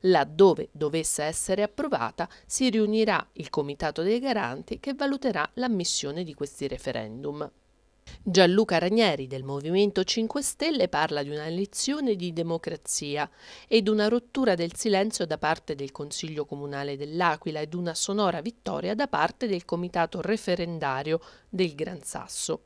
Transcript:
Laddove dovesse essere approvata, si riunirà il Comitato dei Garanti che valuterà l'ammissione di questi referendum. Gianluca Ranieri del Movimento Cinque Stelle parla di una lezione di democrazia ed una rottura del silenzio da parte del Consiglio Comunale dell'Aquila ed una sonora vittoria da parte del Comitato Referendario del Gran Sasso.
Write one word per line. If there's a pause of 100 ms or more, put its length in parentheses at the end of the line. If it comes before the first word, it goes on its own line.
Laddove
dovesse
essere
approvata, (160)
si
riunirà
il
Comitato
dei
Garanti
che
valuterà
l'ammissione
di
questi
referendum. (720)
Gianluca
Ranieri
del
Movimento
Cinque
Stelle
parla
di
una
lezione
di
democrazia (380)
ed
una
rottura
del
silenzio
da
parte
del
Consiglio
Comunale
dell'Aquila
ed
una
sonora
vittoria
da
parte
del
Comitato
Referendario (300)
del
Gran
Sasso.